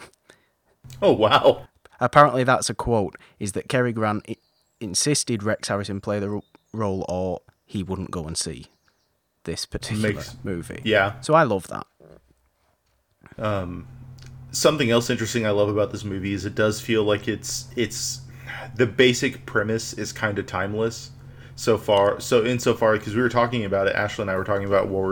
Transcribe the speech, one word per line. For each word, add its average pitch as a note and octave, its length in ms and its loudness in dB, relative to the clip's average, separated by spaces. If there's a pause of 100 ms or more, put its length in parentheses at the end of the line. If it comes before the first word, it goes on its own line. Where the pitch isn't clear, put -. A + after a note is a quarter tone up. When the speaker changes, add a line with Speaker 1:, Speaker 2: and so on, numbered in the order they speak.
(1000)
Speaker 1:
Oh, F#3+ 120 6
wow. A2+ 540 4 (320)
Speaker 2:
Apparently B2+ 460 6
that's B2+ 240 2
a A2+ 60 -4
quote, G#2+ 420 0 (240)
is G#2 120 -6
that - 180 -6
Cary B2 240 2
Grant G#2+ 340 -2
i-, A2 80 -8 (440)
insisted A2+ 640 -2
Rex G#2+ 260 -2
Harrison G2 340 -4
play G#2 160 -2
the G2 100 -2
ro-, G#2 160 -6 (300)
role G2 340 -2
or F#2 320 -4 (240)
he G2+ 180 -8
wouldn't F#2 280 -6
go E2+ 160 -6
and E2 100 -8
see - 300 -8 (800)
this - 200 -8
particular G#2+ 480 -4
Speaker 1:
Makes - 320 -10
Speaker 2:
movie. F2 400 -8
Speaker 1:
Yeah. G#2 380 2
Speaker 2:
So D#3 100 0
I D#3+ 120 6
love G2+ 240 -2
that. - 180 -10 (1500)
Speaker 1:
Um, F#2 480 -4 (640)
something D3 380 2
else A#2 200 4
interesting A2+ 360 -2
I G#2 40 2
love G#2 180 2
about G#2 240 0
this G#2+ 120 -10
movie G2 280 -4
is F#2+ 140 -4
it G2 80 -6
does G#2+ 260 2
feel A2 240 2
like G#2 240 2
it's, - 380 -6 (100)
it's, - 440 -4 (540)
the A#2+ 120 2
basic B2 600 2
premise A2 460 -2
is G#2 200 -8
kinda G2+ 300 -2
timeless G#2 680 -4 (460)
so A2 200 2
far. G2+ 440 4
So A#2 240 4
insofar, A#2 540 2
'cause G#2+ 160 -6
we A#2 60 2
were B2 80 2
talking A#2+ 380 2
about G2 200 0
it, G2 80 2
Ashley G#2 280 -2
and G2 80 -2
I F#2+ 60 0
were F#2+ 80 -2
talking G2+ 220 0
about G2 220 4
while F#2+ 140 0
we F#2+ 100 0